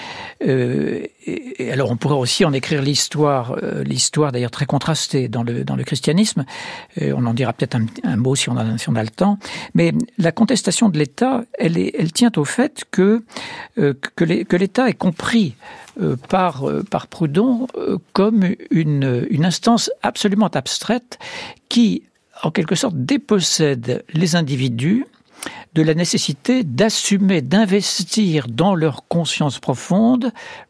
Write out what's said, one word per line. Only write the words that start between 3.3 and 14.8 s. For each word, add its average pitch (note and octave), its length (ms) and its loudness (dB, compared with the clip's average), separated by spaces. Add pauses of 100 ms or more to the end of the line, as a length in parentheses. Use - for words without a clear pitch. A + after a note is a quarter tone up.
euh, - 220 -4
l'histoire C#3 500 0
d'ailleurs B2 180 -2
très - 140 -4
contrastée C#3 640 0
dans A#2 140 -2
le, A#2+ 200 -4
dans C3+ 140 -4
le B2+ 60 -4
christianisme. E3 600 0 (580)
Euh, C#3 140 0
on B2+ 100 0
en A#2 80 0
dira A#2+ 200 0
peut-être - 220 -4
un, A2+ 100 0 (180)
un D#3+ 140 0
mot C3 180 2
si - 140 -2
on B2 80 -2
a, A2+ 200 -2
si - 120 -6
on A#2+ 60 0
a A2+ 80 0
le G#2+ 60 -6
temps. G3+ 280 2 (360)
Mais E3+ 200 4 (240)
la E3 160 2
contestation A3 560 2
de D#3 80 0
l'État, A#3+ 480 0 (120)
elle E3+ 200 0
est, - 200 -2
elle E3 140 0
tient A#3+ 240 4
au D3+ 80 2
fait - 480 -2
que, G#3+ 320 4 (540)
euh, C#3+ 160 2 (220)
que E3+ 100 2
les, E3 180 0
que - 140 2
l'État G#3 320 2